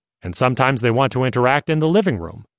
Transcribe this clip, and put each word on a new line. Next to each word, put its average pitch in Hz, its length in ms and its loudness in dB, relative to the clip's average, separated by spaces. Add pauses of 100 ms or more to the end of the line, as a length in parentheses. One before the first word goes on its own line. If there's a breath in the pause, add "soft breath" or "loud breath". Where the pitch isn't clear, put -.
(220)
and 90 140 -6
sometimes 127 460 0
they 117 100 2
want 127 220 0
to 127 100 -2
interact 131 480 0
in 156 80 0
the 156 80 0
living 175 320 2
room. 85 260 -14 (140)